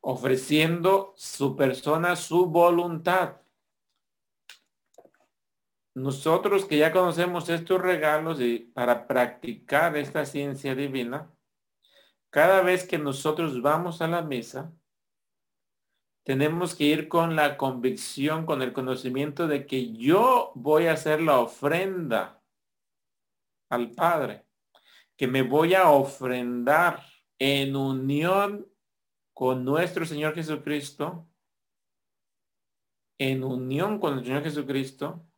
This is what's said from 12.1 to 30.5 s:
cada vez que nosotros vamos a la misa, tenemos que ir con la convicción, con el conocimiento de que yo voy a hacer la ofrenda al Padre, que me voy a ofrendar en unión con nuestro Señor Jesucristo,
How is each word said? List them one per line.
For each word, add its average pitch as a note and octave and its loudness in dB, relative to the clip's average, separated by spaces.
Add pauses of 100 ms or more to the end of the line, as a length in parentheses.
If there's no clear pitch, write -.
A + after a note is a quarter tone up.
cada F#3 6
vez F3+ 2
que F3 -4
nosotros D3 -2
vamos E3 0
a E3 0
la E3+ -2
misa, C3+ -8 (1500)
tenemos D#3 -2
que D3+ 0
ir D3+ 2
con E3 2
la D3 2
convicción, C3+ -4
con C#3+ -2
el B2+ -4
conocimiento C3+ -4
de C#3 -2
que B2+ -4
yo G3 4
voy D3+ 2
a D#3+ 4
hacer D#3 0
la D3 4
ofrenda D3 -2 (1300)
al A#2+ -4
Padre, D3+ -2 (680)
que C3+ -2
me C3 0
voy D#3 2
a F#3 8
ofrendar C3 2 (320)
en C#3 0
unión D3 -2 (680)
con B2+ 0
nuestro E3 -2
Señor D#3 -4
Jesucristo, D3+ -8 (1900)